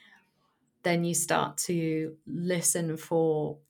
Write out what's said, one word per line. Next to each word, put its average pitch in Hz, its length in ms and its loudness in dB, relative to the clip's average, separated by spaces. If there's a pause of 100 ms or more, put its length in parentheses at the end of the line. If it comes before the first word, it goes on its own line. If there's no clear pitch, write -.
(840)
then 170 200 2
you 170 100 0
start 160 440 0
to 160 580 -2 (100)
listen 170 720 0
for, 156 600 0 (120)